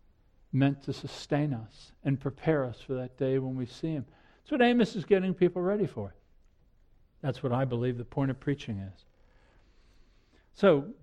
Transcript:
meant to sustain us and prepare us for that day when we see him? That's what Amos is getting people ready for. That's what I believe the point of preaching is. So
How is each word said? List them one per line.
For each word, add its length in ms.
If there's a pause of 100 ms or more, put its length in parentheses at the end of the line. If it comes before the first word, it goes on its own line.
(520)
meant 300
to 100
sustain 640
us 380 (120)
and 160
prepare 460
us 160
for 100
that 240
day 220
when 180
we 80
see 280
him? 120 (380)
That's 100
what 80
Amos 340
is 120
getting 260
people 300
ready 240
for. 280 (1080)
That's 200
what 100
I 120
believe 320
the 80
point 260
of 80
preaching 380
is. 300 (1500)
So 280 (160)